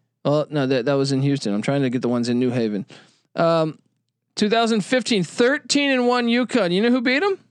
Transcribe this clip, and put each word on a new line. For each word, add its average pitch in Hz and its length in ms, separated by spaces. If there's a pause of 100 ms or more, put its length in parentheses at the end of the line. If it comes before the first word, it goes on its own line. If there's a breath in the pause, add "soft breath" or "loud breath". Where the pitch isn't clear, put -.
(260)
Well, 147 240
no, 143 180
that, 127 180
that 143 100
was 139 180
in 131 80
Houston. 139 320
I'm 101 80
trying 139 220
to 131 60
get 123 120
the 120 80
ones 120 180
in 120 120
New 127 100
Haven. 113 360 (500 loud breath)
Um, 165 440 (560)
two 208 140
thousand 226 340
fifteen, 233 400
thirteen 285 680
and 247 160
one 240 200
UConn. 233 440
You 185 100
know 233 100
who 247 100
beat 254 220
'em? 392 140 (140)